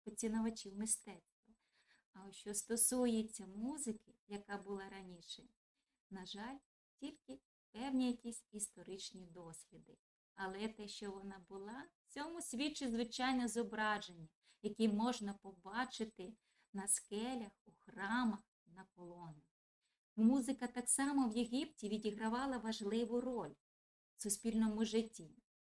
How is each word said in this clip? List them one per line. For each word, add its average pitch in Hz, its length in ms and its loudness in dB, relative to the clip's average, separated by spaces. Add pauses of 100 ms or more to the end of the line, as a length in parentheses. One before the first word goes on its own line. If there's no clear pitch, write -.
поцінувачів 220 760 -2
мистецтва. - 760 -4 (580)
А 190 160 -16
ось 190 80 -16
що 208 180 -4
стосується 226 920 4
музики, 220 680 -6 (140)
яка 202 300 -6
була 196 300 -6
раніше, 185 540 -14 (680)
на 190 160 -8
жаль, 226 300 -6 (440)
тільки 277 400 -10 (320)
певні 254 340 4
якісь 240 460 -2
історичні 185 720 -8
досліди. 165 680 -16 (380)
Але 196 340 -4
те, 214 200 -10
що 202 220 -8
вона 196 380 -10
була, 208 360 -10 (180)
в - 120 -20
цьому 330 280 -4
свідчить, 277 480 -2
звичайно, 240 580 2
зображення, 214 800 0 (340)
які 214 260 4
можна 214 460 2
побачити 202 1000 -6 (400)
на 196 160 -2
скелях, 226 640 0 (140)
у - 60 -20
храмах, 208 680 2 (260)
на 180 280 -18
колонах. 170 540 -14 (720)
Музика 254 460 6
так 240 220 -4
само 277 400 6
в 214 80 0
Єгипті 240 520 0
відігравала 226 680 0
важливу 220 640 0
роль 233 320 -2 (640)
в - 60 -10
суспільному 220 600 2
житті. 220 460 0 (340)